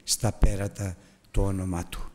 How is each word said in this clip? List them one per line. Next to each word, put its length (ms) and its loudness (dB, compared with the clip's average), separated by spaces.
στα 280 0
πέρατα 640 2
το 140 2
όνομά 400 -2
Του. 300 -8